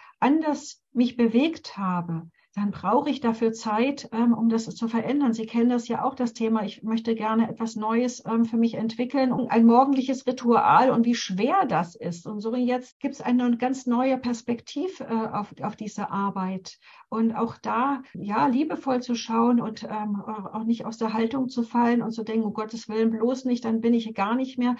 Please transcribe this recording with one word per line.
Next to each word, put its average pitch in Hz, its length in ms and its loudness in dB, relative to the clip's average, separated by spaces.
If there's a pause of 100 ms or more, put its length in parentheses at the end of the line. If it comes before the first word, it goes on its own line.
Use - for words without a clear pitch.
(180)
anders 294 640 0 (100)
mich 240 240 2
bewegt 240 640 2
habe, 175 500 -4 (280)
dann 202 160 -2
brauche 220 360 0
ich 277 120 -2
dafür 226 320 0
Zeit, 226 580 -2
ähm, 233 240 4
um 226 140 2
das 226 160 2
zu - 240 -6
verändern. 247 440 2
Sie 226 140 -4
kennen 233 240 2
das 240 160 0
ja 240 180 -2
auch, 277 120 -2
das 240 160 -2
Thema, 220 320 0
ich - 180 -10
möchte 226 320 0
gerne 220 340 2
etwas - 280 -6
Neues, 226 500 -2
ähm, 233 180 2
für 226 120 -2
mich 226 180 2
entwickeln. 247 560 0
Und 262 220 -2
ein 233 120 6
morgendliches 262 640 6
Ritual 240 640 4
und 233 160 4
wie 240 80 2
schwer 247 540 0
das 175 260 -2
ist. 170 320 -10
Und 214 140 -8
so 226 160 -4
jetzt 247 420 -2
gibt's 277 220 -6
eine 247 360 2
ganz 262 300 -2
neue 254 320 2
Perspektive, 247 880 -6
äh, 226 240 -2
auf, - 340 -6
auf 208 140 -6
diese 208 340 -8
Arbeit. 190 680 -6 (280)
Und 226 280 0
auch 226 200 -4
da, 247 460 -2 (120)
ja, 208 340 0
liebevoll 262 520 0
zu 247 140 -4
schauen 233 460 2
und, 220 240 -8
ähm, 214 360 -6
auch 214 440 -8
nicht 226 200 -2
aus 226 140 -10
der 220 140 -2
Haltung 240 380 -2
zu 240 120 -2
fallen 240 400 2
und 220 80 -4
zu 220 140 -6
denken, 220 220 -2
um 202 60 -4
Gottes 220 360 -8
Willen 220 240 2
bloß 240 320 0
nicht, 247 200 -2
dann 226 160 0
bin 233 140 4
ich 226 180 0
gar 214 220 -2
nicht 262 240 -4
mehr, 247 220 2